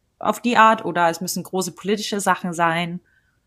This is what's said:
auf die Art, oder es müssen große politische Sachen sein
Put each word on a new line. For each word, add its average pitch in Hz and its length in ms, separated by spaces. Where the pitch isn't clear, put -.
auf - 220
die 240 180
Art, 220 260
oder 170 260
es 165 120
müssen 180 220
große 180 300
politische 202 460
Sachen 180 340
sein 170 460